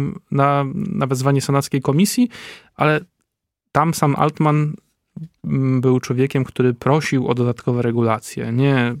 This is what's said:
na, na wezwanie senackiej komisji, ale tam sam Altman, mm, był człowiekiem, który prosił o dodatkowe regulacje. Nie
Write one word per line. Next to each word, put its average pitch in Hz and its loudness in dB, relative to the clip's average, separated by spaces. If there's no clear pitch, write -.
na, 139 2
na - -4
wezwanie 135 0
senackiej 139 -2
komisji, 208 2
ale 151 2
tam 156 2
sam 143 2
Altman, 151 2
mm, 131 0
był 127 4
człowiekiem, 131 0
który 123 0
prosił 135 0
o 120 0
dodatkowe 120 -2
regulacje. 117 -2
Nie 127 2